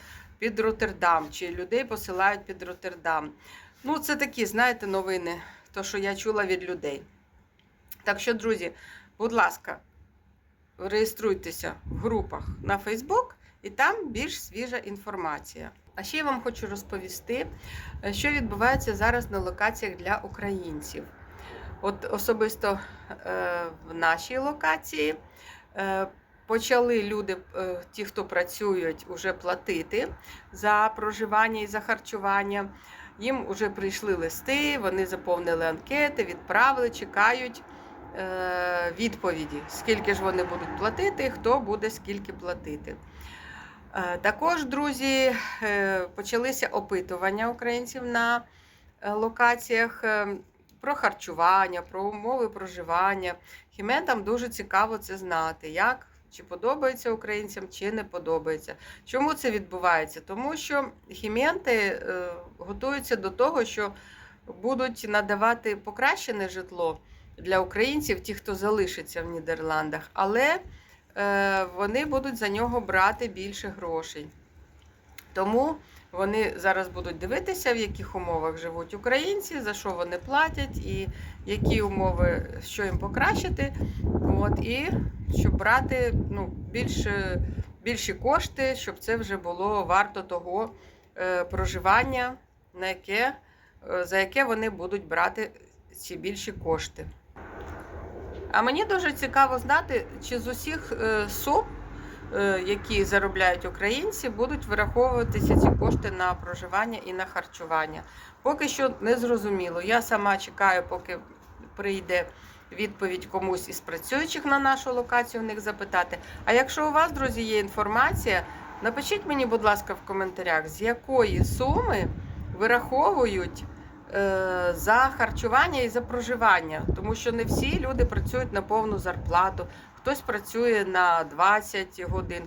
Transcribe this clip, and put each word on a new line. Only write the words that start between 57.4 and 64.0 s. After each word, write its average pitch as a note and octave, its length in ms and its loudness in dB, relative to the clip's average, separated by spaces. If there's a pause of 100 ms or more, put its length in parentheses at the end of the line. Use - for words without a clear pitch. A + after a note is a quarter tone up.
чи G3 240 -6
не A3 120 -2
подобається. D#3+ 720 -4 (300)
Чому C#4+ 300 2
це C4+ 160 0
відбувається? F3+ 720 0
Тому C4 360 -6
що C#4+ 320 0 (220)
хіменти, B3 600 0
е, - 600 0 (260)
готуються B3+ 580 -2
до F#3+ 140 -2
того, B3+ 340 4
що G#3 280 -2 (720)